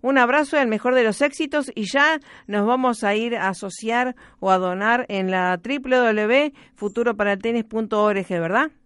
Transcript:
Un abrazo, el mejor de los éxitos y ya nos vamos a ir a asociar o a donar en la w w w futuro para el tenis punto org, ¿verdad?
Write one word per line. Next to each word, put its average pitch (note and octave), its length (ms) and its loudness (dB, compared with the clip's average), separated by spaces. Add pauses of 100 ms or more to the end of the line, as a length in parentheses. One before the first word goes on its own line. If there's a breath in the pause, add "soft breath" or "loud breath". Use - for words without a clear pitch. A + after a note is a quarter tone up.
Un C4+ 160 2
abrazo, C#4 400 2
el C4+ 100 2
mejor A3+ 280 0
de B3 80 4
los A3 180 0
éxitos C#4+ 540 -2
y G#3 160 -6
ya D4 280 2 (280 loud breath)
nos G3+ 180 0
vamos B3 380 0
a G3+ 120 2
ir A#3 200 -2
a F#3+ 140 -2
asociar A3+ 640 -4 (240 loud breath)
o F#3+ 120 -2
a F#3+ 60 4
donar G3 520 0
en F#3+ 200 -2
la F3+ 280 0
w B3 220 -6 (100)
w B3 240 4
w B3 400 2 (200 loud breath)
futuro A3+ 420 -2
para G3+ 180 0
el G3 60 -4
tenis A#3 260 -2
punto A3 360 -2
org, G3 260 0
¿verdad? F#3 440 0 (140)